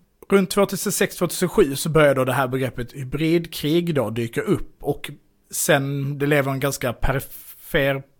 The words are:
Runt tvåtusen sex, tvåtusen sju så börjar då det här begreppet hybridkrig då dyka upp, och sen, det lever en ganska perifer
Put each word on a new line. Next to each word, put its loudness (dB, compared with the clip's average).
Runt 4
tvåtusen 0
sex, 0
tvåtusen 0
sju 2
så -4
börjar 6
då 2
det 0
här 0
begreppet -4
hybridkrig 0
då 0
dyka -4
upp, -2
och -6
sen, -2
det -2
lever 2
en -6
ganska -2
perifer -2